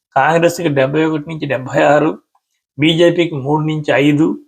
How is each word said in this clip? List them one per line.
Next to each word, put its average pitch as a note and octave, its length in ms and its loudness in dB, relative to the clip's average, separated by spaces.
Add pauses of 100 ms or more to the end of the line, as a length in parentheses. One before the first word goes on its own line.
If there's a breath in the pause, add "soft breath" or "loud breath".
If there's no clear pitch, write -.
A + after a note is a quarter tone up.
(160)
కాంగ్రెస్కి E3 540 2
డెబ్బై C#3 340 0
ఒకటి D#3 260 -4
నుంచి D#3 160 -10
డెబ్బై C3 380 -4
ఆరు, D3+ 280 4 (680)
బీజేపీకి D#3+ 580 2
మూడు D3 280 -2
నుంచి D#3 320 -4
ఐదు, D3 320 2 (200)